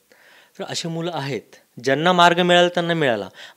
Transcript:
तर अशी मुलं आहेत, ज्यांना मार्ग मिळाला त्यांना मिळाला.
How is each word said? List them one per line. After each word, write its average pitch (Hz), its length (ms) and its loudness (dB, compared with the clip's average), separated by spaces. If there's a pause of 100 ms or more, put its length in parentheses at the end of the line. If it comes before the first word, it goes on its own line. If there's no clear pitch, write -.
(580)
तर 196 60 -12
अशी 135 240 -8
मुलं 165 260 -6
आहेत, 139 420 -10 (280)
ज्यांना 147 280 2
मार्ग 175 280 4
मिळाला 175 280 4
त्यांना 170 260 -2
मिळाला. 117 340 -2 (280)